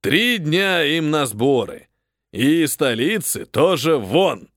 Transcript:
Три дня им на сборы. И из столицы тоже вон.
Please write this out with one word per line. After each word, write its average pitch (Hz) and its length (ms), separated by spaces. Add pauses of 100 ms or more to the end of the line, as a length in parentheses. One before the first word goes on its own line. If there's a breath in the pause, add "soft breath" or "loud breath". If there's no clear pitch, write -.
Три 220 380
дня 175 460
им 156 260
на 151 160
сборы. 117 600 (440)
И 147 300
из 139 100
столицы 143 760
тоже 156 500
вон. 123 600